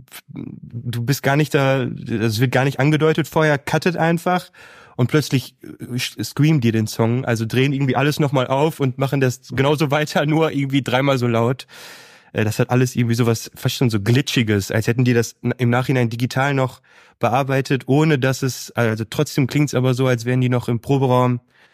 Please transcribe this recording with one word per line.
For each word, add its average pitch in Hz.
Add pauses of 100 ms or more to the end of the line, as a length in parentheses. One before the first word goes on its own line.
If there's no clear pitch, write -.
(280)
du -
bist 131
gar 139
nicht 151
da, 135
es 113
wird 127
gar 127
nicht 139
angedeutet 156
vorher, 156
cuttet 165
einfach 170 (460)
und 123
plötzlich, -
äh, -
sch-, -
screamen 151
die 117
den 110
Song, 117
also 113
drehen 127
irgendwie 135
alles 143
nochmal 135
auf 143
und 131
machen 135
das 127 (120)
genauso 139
weiter, 151
nur 156
irgendwie 139
dreimal 131
so 120
laut. 117 (640)
Äh, 110
das 107
hat 120
alles 127
irgendwie 117
sowas 117
fast -
schon 127
so 107
Glitschiges, 110
als 110
hätten 120
die 123
das 117
n-, 120
im 120
Nachhinein 127
digital 131
noch 131 (380)
bearbeitet, 135
ohne 147
dass 131
es, -
also 110
trotzdem 143
klingt's 147
aber 127
so, 131
als 123
wären 127
die 127
noch 123
im 120
Proberaum 127 (340)